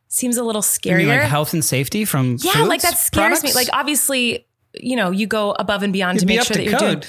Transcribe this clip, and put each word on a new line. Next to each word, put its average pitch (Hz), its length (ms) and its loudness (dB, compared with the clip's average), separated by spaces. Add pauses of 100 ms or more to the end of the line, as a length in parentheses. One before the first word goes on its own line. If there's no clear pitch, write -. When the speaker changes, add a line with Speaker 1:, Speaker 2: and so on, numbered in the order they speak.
Speaker 1:
seems 240 300 -2
a 247 60 -2
little 214 200 -2 (200)
Speaker 2:
You 180 140 0
mean, - 100 4
like, 269 140 4
Speaker 1:
scarier. - 20 2
Speaker 2:
health 147 300 0
and 160 120 0
safety 143 400 -2
from 127 340 0
Speaker 1:
Yeah, 339 140 0
Speaker 2:
foods 440 160 4
Speaker 1:
like, 339 120 0
that 339 160 0
scares - 420 2
Speaker 2:
products? - 40 -2
Speaker 1:
me. 285 100 -2
Like, 247 200 2
obviously, 262 720 0 (280)
you 254 220 -4
know, 190 160 0
you 196 160 0
go 208 240 -2
above 196 320 -2
and 202 80 0
beyond 185 240 0
Speaker 2:
You'd - 60 0
Speaker 1:
to 180 60 2
Speaker 2:
be 208 80 2
Speaker 1:
make - 60 2
Speaker 2:
up 233 60 0
Speaker 1:
sure 220 80 0
Speaker 2:
to - 80 0
Speaker 1:
that 214 60 -2
you're 208 100 0
doing - 220 2
Speaker 2:
code. - 80 -16